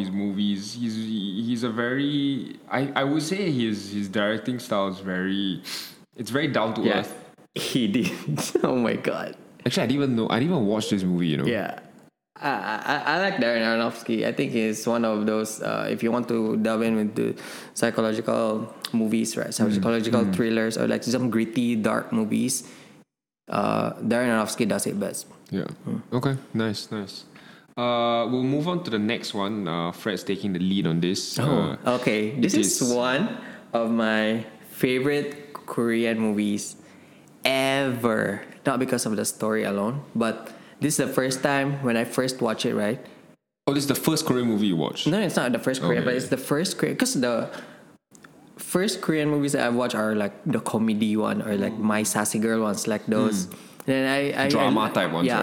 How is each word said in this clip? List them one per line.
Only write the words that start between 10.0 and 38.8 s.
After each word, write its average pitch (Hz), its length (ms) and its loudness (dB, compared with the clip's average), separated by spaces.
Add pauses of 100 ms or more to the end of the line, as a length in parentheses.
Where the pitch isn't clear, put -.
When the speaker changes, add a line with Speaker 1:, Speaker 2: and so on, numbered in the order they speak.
Speaker 1:
even 131 140 2
know, 113 120 2
I 110 120 4
didn't 156 180 2
even 107 80 2
watch 107 240 2
this 98 140 2
movie, 87 240 4
you 76 80 2
know. 69 100 2
Speaker 2:
Yeah. 104 320 -2 (640)
I, 147 60 -2
I, 107 560 -2
I 156 160 2
like 196 160 0
Darren 117 240 2
Aronofsky. 113 640 0
I 113 80 0
think 135 200 -2
he's 110 360 0
one 117 160 2
of 107 220 2
those, 110 340 0
uh, 107 320 -2
if 113 100 -4
you 113 80 2
want 117 180 0
to 110 280 0
delve 110 240 2
in 113 160 2
with 107 180 0
the 113 220 -2 (380)
psychological 113 1000 0 (220)
movies, 113 420 0
right? 117 160 -4
Speaker 1:
Mm. 110 220 2
Speaker 2:
Psychological 117 500 2
Speaker 1:
Mm. 95 100 0
Speaker 2:
thrillers 113 440 2
or, 117 100 2
like, 110 160 0
some 123 240 0
gritty, 113 480 0
dark 110 380 0
movies, 113 500 0 (840)
uh, 107 500 0
Darren 120 320 2
Aronofsky 110 340 0
does 101 200 0
it 95 120 -4
best. 95 280 -4 (240)
Speaker 1:
Yeah. 95 180 -4 (180)
Speaker 2:
Mm. - 140 -4 (140)
Speaker 1:
Okay. 135 220 0 (180)
Nice, 113 360 -2
nice. 101 340 -10 (520)
Uh, 117 560 2
we'll 127 160 2
move 151 200 0
on 175 160 -2
to 135 60 -6
the 113 80 0
next 107 360 -2
one. 101 340 -2
Uh, 85 240 -2
Fred's 95 320 -4
taking 98 300 -2
the 87 60 0
lead 95 260 2
on 82 140 2
this. 90 380 -2
Speaker 2:
Oh, 82 460 2
Speaker 1:
Uh, 123 160 2
Speaker 2:
okay. 107 300 0 (100)
This 117 140 2
Speaker 1:
it 214 100 4
Speaker 2:
is 185 160 0
Speaker 1:
is 127 140 0
Speaker 2:
one 127 420 0 (380)
of 117 180 2
my 110 540 2 (260)
favorite 139 800 0
Korean 117 640 0
movies 104 580 0 (680)
ever. 123 960 0 (240)
Not 131 120 2
because 123 280 0